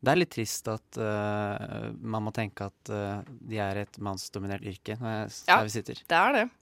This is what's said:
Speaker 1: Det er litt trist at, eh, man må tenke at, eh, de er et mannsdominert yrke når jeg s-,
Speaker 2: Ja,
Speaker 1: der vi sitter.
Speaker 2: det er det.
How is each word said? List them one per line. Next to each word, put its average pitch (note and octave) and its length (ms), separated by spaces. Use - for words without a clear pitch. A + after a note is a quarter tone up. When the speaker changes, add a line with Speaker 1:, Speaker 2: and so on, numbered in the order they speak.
Speaker 1:
Det B2+ 80
er E3+ 80
litt E3+ 140
trist - 360
at, - 280
eh, G#2+ 920
man A2 240
må A2 80
tenke G#2 320
at, - 240
eh, G2+ 360
de A2 360
er G2+ 240
et - 120
mannsdominert G2 680
yrke G#2+ 320
når A#2 160
jeg G#2+ 160
s-, - 160
Speaker 2:
Ja, F#3 120
Speaker 1:
der G#2+ 120
vi G#2+ 40
sitter. A2+ 280
Speaker 2:
det E3+ 160
er G#3+ 160
det. A#3+ 140